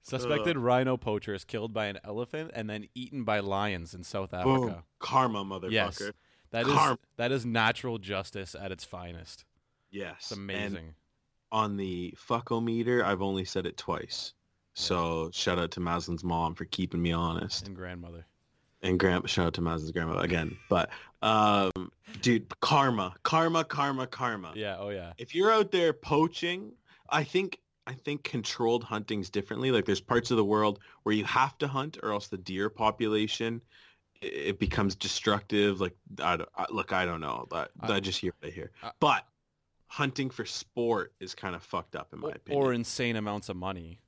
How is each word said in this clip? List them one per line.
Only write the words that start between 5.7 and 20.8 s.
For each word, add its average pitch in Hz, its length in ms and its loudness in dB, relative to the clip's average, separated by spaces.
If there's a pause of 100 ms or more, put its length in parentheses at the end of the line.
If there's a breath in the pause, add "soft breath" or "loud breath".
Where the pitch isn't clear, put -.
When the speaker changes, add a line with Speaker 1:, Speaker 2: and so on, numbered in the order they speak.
Speaker 1:
Yes. 98 300 0 (500 soft breath)
That 117 160 0
is, 143 60 2
Speaker 2:
Karma. 147 240 4 (200)
Speaker 1:
that 120 140 0
is 123 140 0
natural 113 520 2
justice 98 600 -6
at 95 120 -8
its 90 120 -10
finest. 87 640 -14 (460)
Speaker 2:
Yes. 95 280 -8
Speaker 1:
It's - 120 -10
Speaker 2:
And 101 180 -8
Speaker 1:
amazing. 95 440 -6 (580)
Speaker 2:
on 107 260 2
the 90 360 -4 (160)
fuckometer, 117 760 2
I've 95 180 2
only 95 240 0
said 90 200 -2
it - 120 -6
twice. - 560 -6 (420)
Speaker 1:
Yeah. - 80 -6
Speaker 2:
So 82 500 0
shout 90 240 2
out 85 140 0
to - 80 -8
Maslin's 85 440 -2
mom 82 300 0
for 82 120 -8
keeping 87 360 -2
me 85 100 2
honest. 85 560 -2
Speaker 1:
And 95 80 -12
grandmother. 87 500 -12 (580)
Speaker 2:
And 92 160 4
grand-, 90 300 4
shout 87 180 4
out 82 60 0
to 85 80 -4
Maslin's 82 300 -2
grandmother 85 340 0
again. 85 320 0 (120)
But, 87 200 4 (320 loud breath)